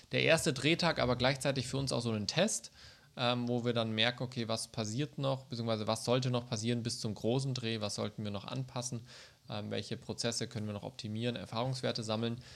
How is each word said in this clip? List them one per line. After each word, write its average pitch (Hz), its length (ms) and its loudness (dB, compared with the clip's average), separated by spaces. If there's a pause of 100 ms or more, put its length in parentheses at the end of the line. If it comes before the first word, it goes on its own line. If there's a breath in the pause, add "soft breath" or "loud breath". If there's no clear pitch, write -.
(120)
der 127 120 2
erste 156 300 6
Drehtag, 151 460 2
aber 123 160 4
gleichzeitig 135 520 2
für 131 100 -2
uns 135 140 -2
auch 127 100 2
so 117 100 0
ein 104 160 0
Test, - 440 2 (440 loud breath)
ähm, 123 320 2
wo 120 160 2
wir 120 100 2
dann 113 180 2
merken, 117 320 2
okay, 120 240 -4
was 113 220 -2
passiert 120 480 -2
noch, 135 280 0
beziehungsweise 113 400 0
was 110 200 0
sollte 127 260 4
noch 120 160 0
passieren 117 340 0
bis 113 180 -4
zum 107 140 -2
großen 131 400 0
Dreh, 113 280 -2
was 104 140 -2
sollten 107 280 -4
wir 104 80 -4
noch 101 140 -6
anpassen, 123 560 -6 (480 loud breath)
ähm, 107 220 -6
welche 107 260 -4
Prozesse 113 500 -4
können 107 200 -4
wir 104 60 -4
noch 101 100 -6
optimieren, 110 520 -4
Erfahrungswerte 120 680 -2
sammeln. 113 340 0 (180 loud breath)